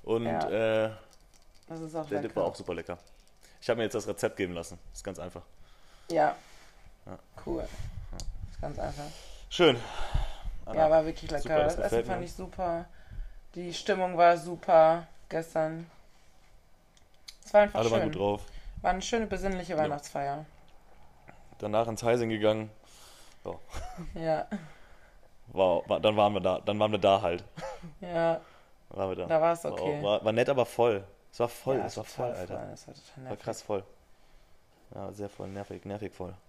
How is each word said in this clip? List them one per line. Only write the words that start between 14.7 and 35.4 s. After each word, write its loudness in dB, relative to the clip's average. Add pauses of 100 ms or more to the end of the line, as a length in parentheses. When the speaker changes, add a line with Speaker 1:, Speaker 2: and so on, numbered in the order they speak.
Speaker 2:
gestern. -4 (1500)
Es -12
war 10
einfach 4
Speaker 1:
Alle 4
Speaker 2:
schön. 4
Speaker 1:
waren 0
gut -6
drauf. 2 (400)
Speaker 2:
War 2
eine -2
schöne, -2
besinnliche -4
Speaker 1:
Ja. 0
Speaker 2:
Weihnachtsfeier. -4 (1120)
Speaker 1:
Danach 2
ins -6
Heising 4
gegangen. 2 (760)
Ja. -8 (560)
Speaker 2:
Ja. -2 (1000)
Speaker 1:
Wow, 4
wa-, 2
dann 4
waren 6
wir 0
da, 2
dann -2
waren 4
wir 0
da 8
halt. 0 (560)
Speaker 2:
Ja. 0 (500)
Speaker 1:
Waren -4
wir -2
da. -6
Speaker 2:
Da 4
war's 2
Speaker 1:
War -2
Speaker 2:
okay. -2
Speaker 1:
auch, -6
war, 2
war 4
nett, 4
aber 4
voll. 2 (280)
Es -20
war 2
voll, -2
Speaker 2:
Ja, -2
Speaker 1:
es -8
war -8
Speaker 2:
total -6
Speaker 1:
voll, -10
Alter. -8
Speaker 2:
voll. -10
Das -18
war -20
total -20
Speaker 1:
War -18
Speaker 2:
nervig. -10
Speaker 1:
krass -6
voll. -4 (1120)
Ja, -10
sehr -10
voll, -12